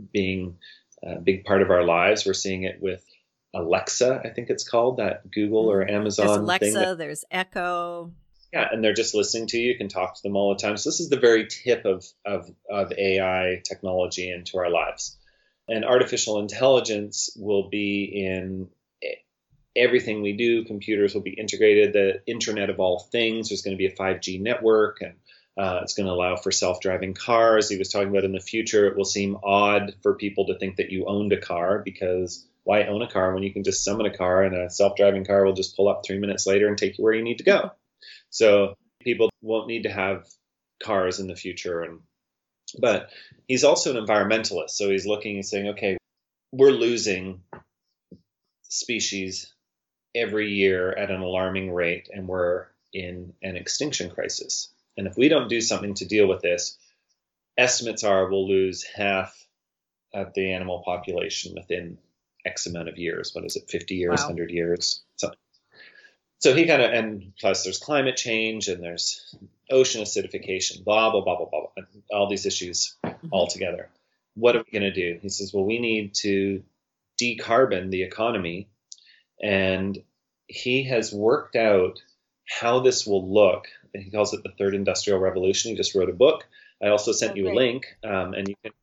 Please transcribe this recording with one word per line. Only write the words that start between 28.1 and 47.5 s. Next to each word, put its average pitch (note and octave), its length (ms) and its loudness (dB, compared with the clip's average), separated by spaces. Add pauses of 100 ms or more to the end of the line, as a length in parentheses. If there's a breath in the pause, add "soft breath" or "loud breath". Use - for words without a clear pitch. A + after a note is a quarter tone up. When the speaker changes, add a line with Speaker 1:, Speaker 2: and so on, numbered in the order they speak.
Speaker 1:
in F#2+ 60 0
the F#2 80 -4
future, A2 480 2
it G2 80 0
will G2 100 0
seem G2+ 380 -2
odd G2+ 600 2
for G2+ 100 4
people G2+ 340 -2
to F#2 120 -2
think F#2+ 180 -6
that G2 140 -2
you F#2 160 -4
owned G2+ 260 0
a - 80 0
car, F2+ 420 0
because F2+ 600 -4 (180)
why G#2 220 2
own G#2+ 160 -2
a A#2+ 100 -4
car F#2 220 2
when F#2+ 100 -2
you G2 80 -4
can G2+ 120 -6
just F#2+ 200 -2
summon G#2 220 0
a G2 100 -2
car F#2 280 2
and F#2 120 0
a F2+ 140 -4
self-driving G2 560 4
car G2 200 4
will F#2+ 80 4
just F#2+ 220 -4
pull G2 140 4
up - 160 -2
three G2 140 -4
minutes G2+ 280 -2
later G2+ 200 4
and G#2 100 0
take G2 200 -2
you - 60 -2
where A2 100 6
you A2+ 100 0
need A#2 160 -4
to - 40 -12
go? F#3+ 280 4 (580 loud breath)
So G2+ 460 6 (260)
people A2+ 280 2 (120)
won't A2 260 -2
need A#2 160 -6
to G#2 80 -2
have G2 360 -4 (560)
cars F#2+ 360 0
in F#2+ 80 -6
the F2 80 -10
future. F2 480 -8
And, E2 160 -12 (800)
but A2 320 0 (360 loud breath)
he's B2+ 160 0
also D3 320 4
an A2 100 -4
environmentalist. G#2 640 0
So G2+ 180 -2
he's G2 160 0
looking G#2 300 -4
and G2 100 -6
saying, G2+ 240 -4
"Okay, G2+ 260 -2 (560)
we're C3+ 200 8
losing G2+ 720 -2 (1200)